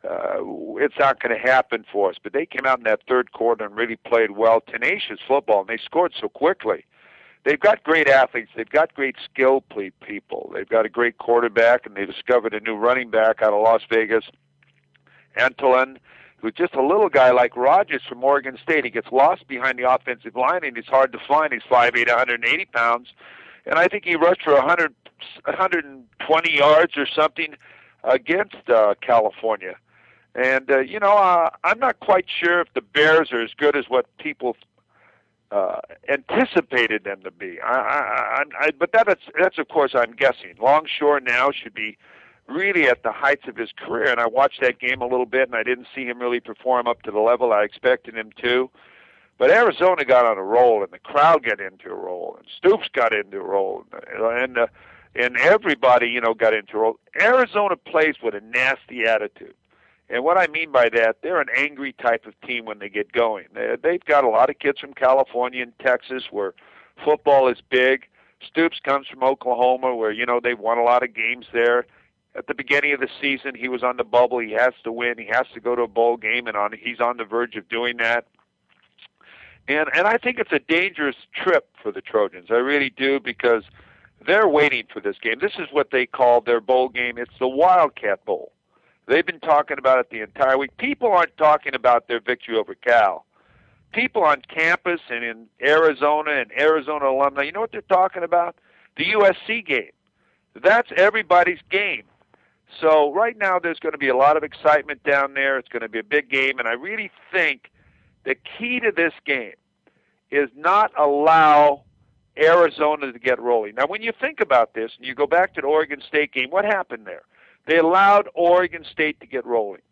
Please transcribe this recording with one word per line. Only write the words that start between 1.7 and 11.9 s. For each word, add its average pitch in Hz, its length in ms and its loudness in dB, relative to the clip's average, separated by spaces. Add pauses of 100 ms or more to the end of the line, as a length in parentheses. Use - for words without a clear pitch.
for 98 200 0
us." 82 120 -16
But 104 120 -14
they 156 100 -2
came 131 220 -8
out 131 120 0
in 117 60 -18
that 110 240 0
third 127 240 0
quarter 113 320 -2
and 101 100 -14
really 113 220 -6
played 113 360 0
well, 113 280 2
tenacious 120 680 -6
football, 117 340 0
and 95 80 -12
they 113 140 -6
scored 170 380 -2
so 107 80 -8
quickly. 113 560 -2 (580)
They've 147 160 0
got 214 260 2
great 156 220 2
athletes. 127 480 2
They've 113 140 -10
got 156 240 0
great 135 320 -8
skill 131 380 2
ple-, 101 260 -12 (140)
people. - 520 -12
They've 98 140 -10
got 110 160 2
a 107 60 -6
great 120 260 -2
quarterback, 117 720 2
and 101 100 -18